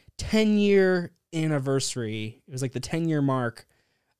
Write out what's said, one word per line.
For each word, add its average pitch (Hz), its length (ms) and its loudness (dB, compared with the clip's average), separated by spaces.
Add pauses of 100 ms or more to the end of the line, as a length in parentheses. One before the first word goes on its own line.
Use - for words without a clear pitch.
(200)
ten-year 202 920 2 (220)
anniversary. 131 1120 -2
It - 60 -18
was, 131 100 -6
like, 131 100 -4
the 120 80 -6
ten-year 160 420 -2
mark 131 440 -2 (540)